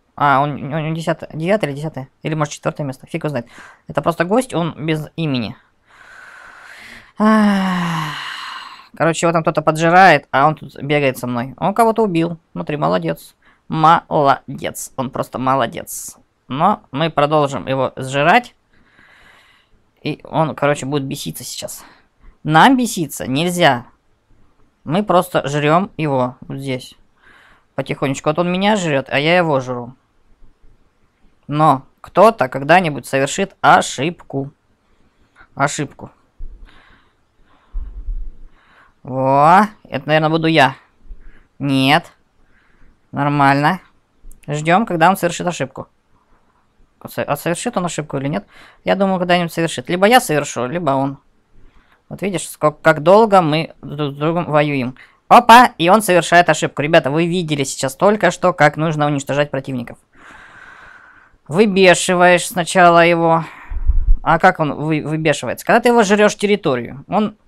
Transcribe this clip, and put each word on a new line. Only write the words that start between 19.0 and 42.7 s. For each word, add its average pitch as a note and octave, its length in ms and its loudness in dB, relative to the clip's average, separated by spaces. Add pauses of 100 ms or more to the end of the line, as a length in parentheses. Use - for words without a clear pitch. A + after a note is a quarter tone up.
И D3 220 -8
он, D#3 300 -4
короче, D3 300 -2
будет C#3 200 -4
беситься C#3 380 -12
сейчас. - 420 -14 (600)
Нам E3+ 320 6
беситься F#3 500 -4
нельзя. D3 600 0 (1000)
Мы F3 180 -2
просто F3+ 440 0
жрём D3 500 0
его C3 440 -2
вот C#3 180 -12
здесь. C3+ 360 -10 (800)
Потихонечку. C#3 560 -6
Вот - 80 -2
он F3 120 0
меня G3+ 260 0
жрёт, D3+ 340 -2
а C3 80 -2
я D#3+ 180 0
его D#3 240 0
жру. B2 340 -10 (1500)
Но D3 360 0 (180)
кто-то G3 480 2
когда-нибудь C#3+ 580 0
совершит C#3 540 -4
ошибку. D3 920 0 (1040)
Ошибку. - 560 -6 (3000)
Во, C#3+ 640 2 (180)
это, - 220 -10
наверное, D#3 240 2
буду D#3+ 160 0
я. C#3 300 2 (840)
Нет. C#3 540 0 (1000)